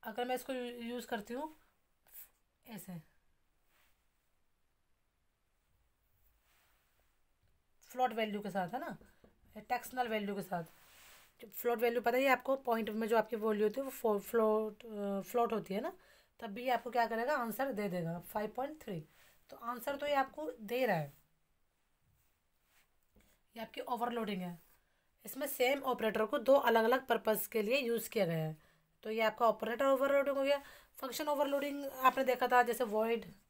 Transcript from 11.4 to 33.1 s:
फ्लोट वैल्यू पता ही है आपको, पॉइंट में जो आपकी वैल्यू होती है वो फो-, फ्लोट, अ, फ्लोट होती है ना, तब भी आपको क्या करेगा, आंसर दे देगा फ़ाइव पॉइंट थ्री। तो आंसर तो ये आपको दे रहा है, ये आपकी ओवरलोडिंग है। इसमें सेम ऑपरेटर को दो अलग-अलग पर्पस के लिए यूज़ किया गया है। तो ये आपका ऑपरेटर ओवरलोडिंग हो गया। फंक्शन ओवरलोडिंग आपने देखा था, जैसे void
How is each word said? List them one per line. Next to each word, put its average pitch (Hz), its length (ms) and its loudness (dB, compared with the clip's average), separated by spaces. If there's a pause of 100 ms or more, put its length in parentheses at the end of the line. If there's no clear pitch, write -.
फ्लोट 233 320 -2
वैल्यू 240 220 2
पता 233 160 2
ही 262 80 4
है 277 60 6
आपको, 262 260 2
पॉइंट 226 340 -2
में 220 180 -2
जो 226 100 6
आपकी 220 180 0
वैल्यू 214 300 2
होती 214 140 0
है 277 40 -2
वो 269 60 -8
फो-, 208 300 0
फ्लोट, 220 640 0
अ, 202 340 -4
फ्लोट 233 320 0
होती 202 220 -4
है 202 60 -2
ना, 330 120 -4 (480)
तब 233 60 -10
भी 240 220 -6
आपको 240 220 0
क्या 233 160 2
करेगा, 233 300 0
आंसर 262 360 -2
दे 208 160 -2
देगा 175 320 -4
फ़ाइव 180 300 -6
पॉइंट 302 320 -6
थ्री। 165 220 -8 (460)
तो - 60 -18
आंसर 240 400 -6
तो 285 100 -4
ये 294 80 2
आपको 285 360 0 (100)
दे 240 260 0
रहा 196 100 4
है, 147 160 -2 (2500)
ये 226 60 -8
आपकी 226 180 -12
ओवरलोडिंग 226 640 -2
है। 175 200 -8 (640)
इसमें 269 220 -6
सेम 269 360 2
ऑपरेटर 220 440 0
को 285 120 0
दो 262 160 6
अलग-अलग 247 520 4
पर्पस 214 400 2
के 220 160 -2
लिए 226 160 2
यूज़ 233 320 -2
किया 202 160 2
गया 160 200 0
है। 156 100 -6 (460)
तो 220 80 -8
ये 220 100 -2
आपका 220 260 4
ऑपरेटर 226 380 2
ओवरलोडिंग 277 520 4
हो 269 60 0
गया। 277 200 2 (340)
फंक्शन 269 320 -6
ओवरलोडिंग 285 560 0
आपने 262 400 4
देखा 247 240 2
था, 247 140 8
जैसे 240 220 0
void 220 400 0 (260)